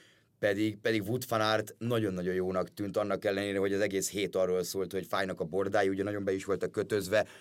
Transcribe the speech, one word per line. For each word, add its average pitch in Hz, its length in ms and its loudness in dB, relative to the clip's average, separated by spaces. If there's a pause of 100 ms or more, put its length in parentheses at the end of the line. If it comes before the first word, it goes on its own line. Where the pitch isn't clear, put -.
(460)
pedig, 104 320 2
pedig 110 300 0
Wout 127 180 -2
van 113 160 0
Aert 110 360 0
nagyon-nagyon 101 560 0
jónak 92 400 -2
tűnt, 101 240 -6
annak 101 280 0
ellenére, 101 340 0
hogy 98 140 2
az 98 60 2
egész 95 300 0
hét 92 260 -2
arról 90 280 2
szólt, 90 280 -4
hogy 92 140 -4
fájnak 95 340 -2
a 92 40 -4
bordái, 98 460 2
ugye 95 140 0
nagyon 104 200 -4
be 98 100 0
is 95 120 -2
voltak 92 260 -2
kötözve, 101 480 0 (220)